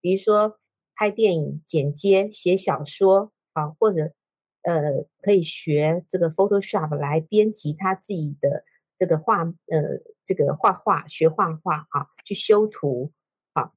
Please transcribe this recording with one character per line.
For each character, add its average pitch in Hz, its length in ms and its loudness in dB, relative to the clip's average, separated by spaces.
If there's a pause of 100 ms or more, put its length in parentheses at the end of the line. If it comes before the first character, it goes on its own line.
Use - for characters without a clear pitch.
比 175 140 0
如 190 60 -2
说 214 380 2 (360)
拍 208 160 0
电 208 240 2
影、 147 320 -4
剪 143 280 -2
接、 196 360 2
写 185 260 0
小 151 280 -2
说， 196 480 2 (200)
啊， 151 160 -4 (100)
或 214 140 4
者， 156 200 -2 (500)
呃， 147 440 -2 (140)
可 202 120 2
以 185 120 4
学 156 640 -2
这 190 100 -4
个 170 120 2
Photoshop 196 680 0
来 147 240 0
编 214 320 0
辑 151 200 -6
他 190 220 -4
自 190 200 -10
己 147 260 -6
的 - 240 -2 (340)
这 180 80 0
个 165 120 2
画， 185 240 0
呃， 156 580 -4 (260)
这 190 80 -2
个 143 200 0
画 - 180 2
画， 180 360 -2
学 160 200 0
画 160 260 -2
画， 160 360 -4
啊， 143 160 -4 (180)
去 202 100 -8
修 214 320 2
图， 143 460 -6 (400)
啊。 123 240 -6